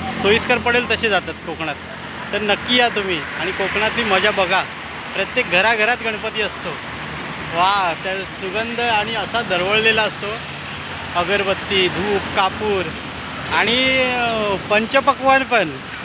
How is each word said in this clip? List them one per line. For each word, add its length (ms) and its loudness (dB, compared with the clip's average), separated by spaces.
सोयीस्कर 360 4
पडेल 340 2
तसे 180 0
जातात 240 2
कोकणात. 420 -6
तर 80 -2
नक्की 340 2
या 140 6
तुम्ही 300 -2
आणि 120 -2
कोकणातली 520 0
मजा 280 4
बघा. 320 2
प्रत्येक 360 -2
घराघरात 540 4
गणपती 360 -4
असतो. 340 -4
वा, 400 2
त्या 120 -2
सुगंध 640 -4
आणि 360 0
असा 260 -2
दरवळलेला 600 2
असतो, 360 -4
अगरबत्ती, 680 2
धूप, 480 0
कापूर 480 2
आणि, 580 4
अ, 420 0
पंचपक्वान्न 760 4
पण. 240 2